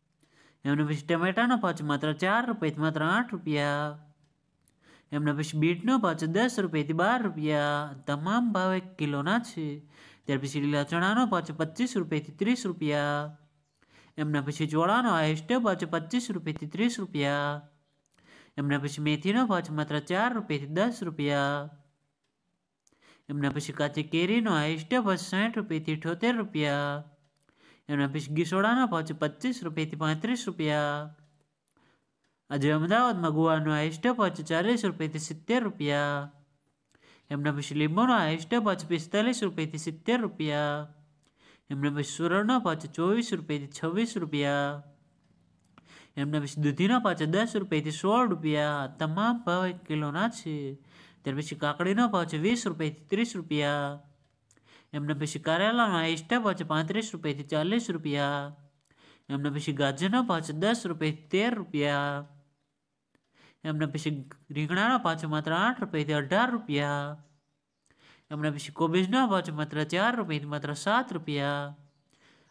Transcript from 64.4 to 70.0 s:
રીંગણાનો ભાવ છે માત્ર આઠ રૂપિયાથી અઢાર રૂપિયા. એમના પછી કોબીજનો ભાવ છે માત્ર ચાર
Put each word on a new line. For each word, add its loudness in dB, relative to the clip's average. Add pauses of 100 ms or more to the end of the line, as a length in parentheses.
રીંગણાનો 2
ભાવ 0
છે -6
માત્ર -2
આઠ 2
રૂપિયાથી 0
અઢાર 2
રૂપિયા. -2 (1200)
એમના 0
પછી -8
કોબીજનો 4
ભાવ 2
છે -6
માત્ર -4
ચાર 2